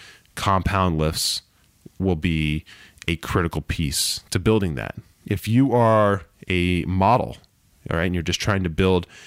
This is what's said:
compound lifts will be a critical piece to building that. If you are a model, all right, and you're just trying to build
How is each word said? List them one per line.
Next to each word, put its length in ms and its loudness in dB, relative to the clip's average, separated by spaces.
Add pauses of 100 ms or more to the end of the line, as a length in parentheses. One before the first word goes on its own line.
(360)
compound 640 0
lifts 440 -2 (560)
will 180 0
be 480 -2 (420)
a 100 -2
critical 460 -2
piece 580 -4 (100)
to 80 -2
building 360 0
that. 220 -8 (280)
If 220 -4
you 260 4
are 500 4 (260)
a 360 0
model, 520 2 (540)
all 60 -2
right, 80 0
and 100 -2
you're 80 -2
just 180 -4
trying 240 0
to 60 -2
build 360 2 (200)